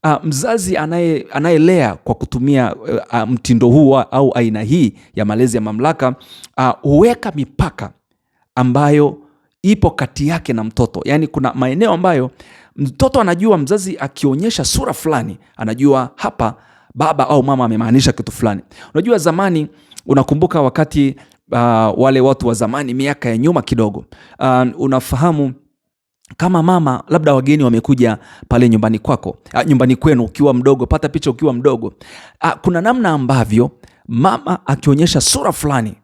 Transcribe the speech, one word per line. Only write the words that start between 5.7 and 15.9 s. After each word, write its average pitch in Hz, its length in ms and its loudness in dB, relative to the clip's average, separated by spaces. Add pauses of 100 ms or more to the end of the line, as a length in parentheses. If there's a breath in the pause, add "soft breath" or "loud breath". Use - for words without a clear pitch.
ah, 131 120 0 (120)
huweka 196 540 2
mipaka - 580 -6 (640)
ambayo 143 640 2 (440 soft breath)
ipo 196 300 2
kati - 360 -6
yake 165 260 -4
na 110 100 -4
mtoto. 110 420 -4
Yaani, 151 220 0
kuna 131 260 -4
maeneo 143 400 0
ambayo 160 380 0 (440 soft breath)
mtoto 254 460 -2
anajua 190 360 2
mzazi 185 420 -4
akionyesha 143 680 -2
sura - 280 -2
fulani, 123 440 -4 (200 soft breath)
anajua 127 580 0